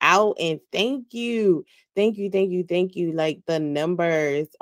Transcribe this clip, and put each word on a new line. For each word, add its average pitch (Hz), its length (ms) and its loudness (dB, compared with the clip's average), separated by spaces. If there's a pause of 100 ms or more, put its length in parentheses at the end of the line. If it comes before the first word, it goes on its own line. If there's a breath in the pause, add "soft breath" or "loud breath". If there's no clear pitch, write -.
out 190 400 4
and 160 200 -2 (120)
thank 240 400 -2
you. 226 500 0 (320 soft breath)
Thank 208 220 2
you, 202 140 -6
thank 190 200 2
you, 180 160 -2
thank 180 300 -2
you. 170 160 -2
Like, 156 340 -2
the 160 140 0
numbers 156 880 0 (140)